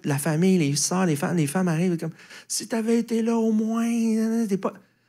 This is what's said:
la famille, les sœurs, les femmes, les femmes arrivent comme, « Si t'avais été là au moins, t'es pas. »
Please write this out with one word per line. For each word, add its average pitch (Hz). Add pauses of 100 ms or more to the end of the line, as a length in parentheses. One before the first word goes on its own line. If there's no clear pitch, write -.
la 151
famille, 170
les 143
sœurs, 180
les 160
femmes, 175
les 156
femmes 185
arrivent 170
comme, « 160 (340)
Si -
t'avais 226
été 226
là 233
au 226
moins, 226
t'es 196
pas. » - (360)